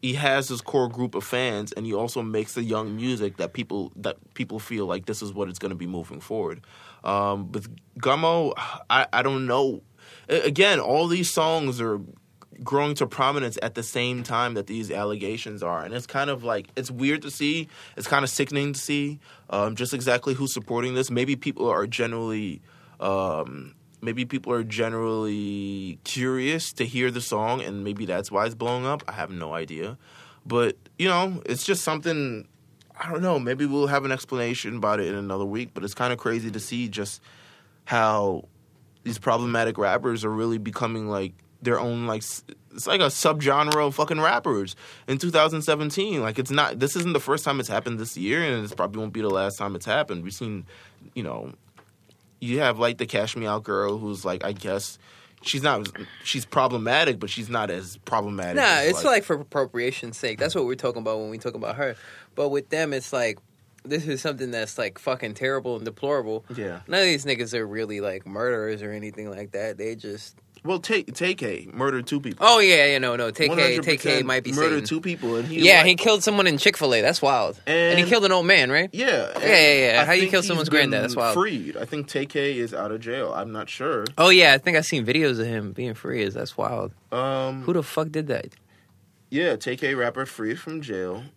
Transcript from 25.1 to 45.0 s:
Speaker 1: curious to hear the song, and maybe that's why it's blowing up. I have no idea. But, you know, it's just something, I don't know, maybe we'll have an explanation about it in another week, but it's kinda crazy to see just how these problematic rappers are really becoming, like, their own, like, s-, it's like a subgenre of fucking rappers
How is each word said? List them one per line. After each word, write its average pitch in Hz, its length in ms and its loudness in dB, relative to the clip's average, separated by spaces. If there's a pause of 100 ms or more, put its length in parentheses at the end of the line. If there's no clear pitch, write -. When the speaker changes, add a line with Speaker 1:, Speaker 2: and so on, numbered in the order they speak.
Speaker 1:
curious 131 680 -4
to - 120 -4
hear 123 240 -2
the 120 100 -6
song, 113 420 -2
and 101 220 -8
maybe 104 220 -6
that's 92 240 -4
why 101 160 2
it's 117 80 -4
blowing 120 320 -2
up. 143 220 -4
I - 40 -10
have 95 180 -8
no 82 240 -8
idea. 82 420 -8 (480)
But, 117 320 0 (220)
you 175 100 2
know, 185 380 0
it's 123 180 -4
just 185 200 0
something, 151 640 -4 (500)
I 170 120 -8
don't 170 120 -2
know, 180 160 2
maybe 131 280 -2
we'll 143 200 2
have 139 180 0
an 135 80 -2
explanation 120 640 -4
about 104 240 0
it 92 80 -2
in 101 60 -4
another 98 300 -4
week, 110 300 -6
but 92 100 -10
it's 101 100 -8
kinda 123 220 -2
crazy 117 340 -4
to 104 100 -8
see 120 280 -6
just 101 320 -8 (640)
how 107 600 2 (600)
these 113 140 -6
problematic 117 600 0
rappers 110 460 0
are 107 60 0
really 113 280 -2
becoming, 110 500 -4
like, 95 240 -2 (280)
their 120 200 0
own, 120 260 -4
like, 110 160 -4
s-, - 220 -12 (280)
it's - 140 -10
like 190 140 2
a 165 60 4
subgenre 151 800 2
of 139 100 -2
fucking 156 240 0
rappers 127 560 0 (320)